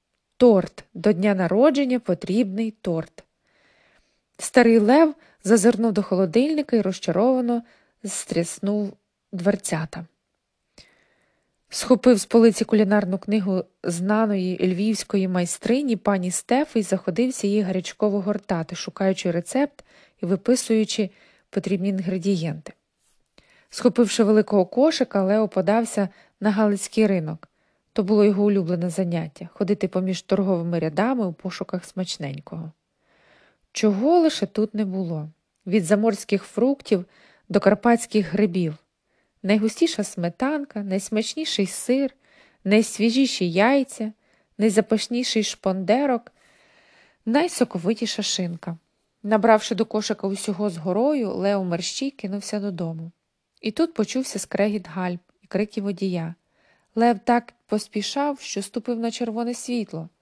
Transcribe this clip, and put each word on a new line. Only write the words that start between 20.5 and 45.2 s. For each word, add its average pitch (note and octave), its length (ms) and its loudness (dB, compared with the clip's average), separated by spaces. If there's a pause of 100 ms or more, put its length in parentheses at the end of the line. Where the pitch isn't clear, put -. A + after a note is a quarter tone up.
потрібні F#3+ 380 -2
інгредієнти. F3+ 840 -2 (1000)
Схопивши A3+ 540 2
великого G#3 420 4
кошика, B3+ 560 2
Лео G#3 260 2
подався G3+ 600 0 (320)
на G#3 100 2
Галицький G#3 560 2
ринок. E3 420 -4 (440)
То G#3+ 100 0
було G#3 220 4
його G#3 200 4
улюблене F3+ 460 0
заняття — E3+ 640 -4
ходити F#3+ 360 -2
поміж F#3 340 -2
торговими F3+ 560 0
рядами F#3+ 480 -2
у E3+ 60 -4
пошуках - 520 -8
смачненького. D#3+ 880 -10 (1000)
Чого A3 460 4
лише D#4+ 280 2
тут G#3+ 280 -2
не G#3 100 -2
було. E3+ 440 -4 (380)
Від F#3 180 2
заморських G3+ 600 0
фруктів A3 600 0 (440)
до G3+ 120 2
карпатських G#3+ 720 2
грибів. F3 420 0 (680)
Найгустіша G#3+ 600 0
сметанка, B3+ 800 -4
найсмачніший G3+ 840 -2
сир, C4 480 -2 (500)
найсвіжіші A3 840 2
яйця, A3 640 0 (460)
найзапашніший A3 840 0